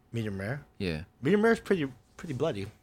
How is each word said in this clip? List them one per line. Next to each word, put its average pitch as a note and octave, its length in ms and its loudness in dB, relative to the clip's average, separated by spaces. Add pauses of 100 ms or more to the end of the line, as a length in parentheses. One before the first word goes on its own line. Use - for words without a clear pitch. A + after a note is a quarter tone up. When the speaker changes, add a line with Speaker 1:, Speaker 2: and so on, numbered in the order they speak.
(120)
Speaker 1:
Medium G#2+ 280 -4
rare? B2+ 260 -6 (140)
Speaker 2:
Yeah. E2+ 240 -2 (180)
Speaker 1:
Medium G3 220 4
rare A3+ 100 6
is A#3 80 0
pretty, D#3+ 260 2 (300)
pretty E3 160 -8
bloody. A#2+ 320 -2 (180)